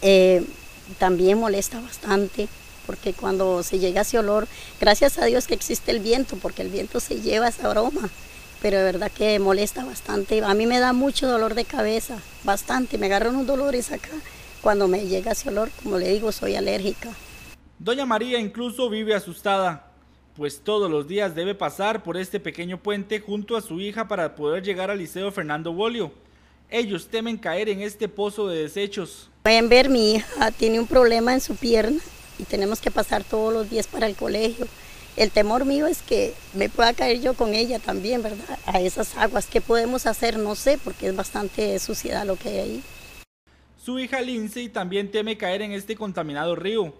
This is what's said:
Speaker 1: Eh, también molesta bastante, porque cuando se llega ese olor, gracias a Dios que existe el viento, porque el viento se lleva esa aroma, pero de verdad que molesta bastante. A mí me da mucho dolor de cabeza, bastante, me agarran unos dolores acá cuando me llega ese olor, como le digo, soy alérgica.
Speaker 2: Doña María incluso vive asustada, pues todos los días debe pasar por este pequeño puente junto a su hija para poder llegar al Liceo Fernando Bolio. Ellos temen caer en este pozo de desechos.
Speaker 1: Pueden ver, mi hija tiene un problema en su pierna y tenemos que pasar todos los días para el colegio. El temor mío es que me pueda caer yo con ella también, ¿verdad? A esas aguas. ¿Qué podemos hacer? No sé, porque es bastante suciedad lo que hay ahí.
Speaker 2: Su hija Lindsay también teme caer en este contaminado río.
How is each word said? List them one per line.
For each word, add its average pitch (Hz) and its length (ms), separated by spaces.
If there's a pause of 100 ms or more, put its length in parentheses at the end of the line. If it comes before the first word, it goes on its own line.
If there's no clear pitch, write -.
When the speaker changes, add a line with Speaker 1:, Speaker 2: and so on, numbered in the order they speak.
Speaker 1:
Eh, 185 420 (540)
también 185 400
molesta 220 420
bastante, 202 680 (400)
porque - 260
cuando 190 480
se 180 160
llega 185 240
ese 214 160
olor, 214 300 (320)
gracias 240 400
a 277 60
Dios 240 200
que - 80
existe - 380
el 233 80
viento, 226 420
porque - 200
el 185 80
viento 196 320
se - 180
lleva 220 300
esa 226 200
aroma, 233 400 (520)
pero 196 160
de 190 80
verdad 190 260
que 214 280
molesta 202 440
bastante. 214 580
A 202 120
mí 214 120
me 240 140
da 254 140
mucho 269 340
dolor 226 260
de 233 120
cabeza, 226 520 (280)
bastante, 233 520
me 202 100
agarran 214 280
unos 269 100
dolores 269 460
acá - 220 (480)
cuando 202 260
me 190 180
llega 190 280
ese 269 160
olor, 214 200 (140)
como 196 140
le 180 100
digo, 208 240
soy 202 240
alérgica. 196 540 (680)
Speaker 2:
Doña 254 280
María 240 340
incluso 233 500
vive 214 240
asustada, 185 800 (460)
pues 147 260
todos 208 260
los 147 200
días 190 260
debe 185 200
pasar 196 480
por 170 120
este 185 240
pequeño 175 420
puente 208 380
junto 208 380
a 214 40
su 165 200
hija 208 260
para 180 280
poder 151 280
llegar 190 260
al 202 100
Liceo 185 320
Fernando 160 420
Bolio. 214 380 (580)
Ellos 202 400
temen 226 280
caer 185 300
en 196 140
este 208 260
pozo 208 400
de 165 160
desechos. 202 680 (140)
Speaker 1:
Pueden 226 240
ver, 254 220
mi 220 260
hija 226 360
tiene 220 280
un 233 80
problema 233 460
en 269 80
su - 140
pierna 233 440 (400)
y - 40
tenemos 202 380
que - 100
pasar 208 320
todos 220 300
los 220 160
días 220 180
para 262 180
el 202 100
colegio. 226 520 (480)
El - 160
temor 214 340
mío 285 220
es 339 140
que 202 320 (200)
me 196 160
pueda 233 240
caer 247 280
yo 254 140
con 220 180
ella 233 260
también, 220 420
¿verdad? 214 440
A 190 160
esas - 360
aguas. 208 300
¿Qué 226 140
podemos 233 440
hacer? 226 320
No 208 180
sé, 277 280
porque - 240
es 190 80
bastante 202 640
suciedad 202 460
lo 196 100
que - 140
hay 208 100
ahí. 233 240 (1000)
Speaker 2:
Su 254 140
hija 262 220
Lindsay 240 480
también 196 420
teme 214 280
caer 202 240
en 214 100
este 202 240
contaminado 170 600
río. 185 420